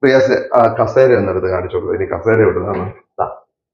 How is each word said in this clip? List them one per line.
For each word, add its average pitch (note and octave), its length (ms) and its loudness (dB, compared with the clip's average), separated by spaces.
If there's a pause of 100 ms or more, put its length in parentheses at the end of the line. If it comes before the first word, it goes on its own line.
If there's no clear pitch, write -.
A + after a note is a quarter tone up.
റിയാസ് C3 500 2
ആ A2+ 280 2
കസേര B2 320 4
ഒന്നെടുത്ത് F#2+ 320 -2
കാണിച്ചു F2+ 300 -4
കൊടുത്തേ. F2 280 -4
ഇനി F2+ 100 -8
കസേര A2 260 0
എവിടുന്നാണ്? F#2 520 -2 (260)
ദാ, - 120 -4 (440)